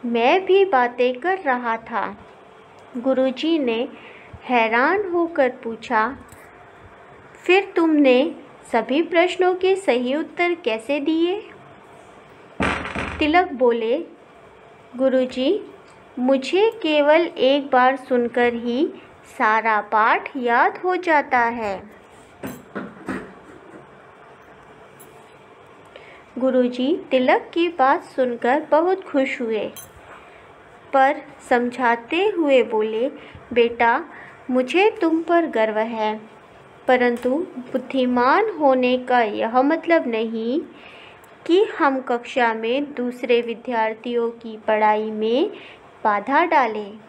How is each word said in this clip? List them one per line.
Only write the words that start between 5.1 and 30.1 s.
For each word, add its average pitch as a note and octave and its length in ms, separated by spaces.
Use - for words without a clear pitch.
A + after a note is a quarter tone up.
होकर E4+ 380
पूछा, A3+ 680
फिर G4 300
तुमने D4 600
सभी B3+ 300
प्रश्नों F4+ 540
के F#4+ 200
सही B3+ 400
उत्तर E4 380
कैसे C#4 460
दिए? E4+ 500
तिलक E4+ 320
बोले, A#3+ 540
"गुरुजी, C4 760
मुझे C4+ 520
केवल D4+ 380
एक C#4 500
बार B3+ 240
सुनकर A#3+ 580
ही A#3+ 400
सारा A3 440
पाठ A3+ 560
याद B3+ 400
हो F4+ 180
जाता D4 440
है।" A3 440
गुरुजी B3+ 760
तिलक C#4 420
की E4+ 140
बात C#4+ 360
सुनकर B3+ 680
बहुत F4+ 320
खुश C4+ 380
हुए, A3+ 300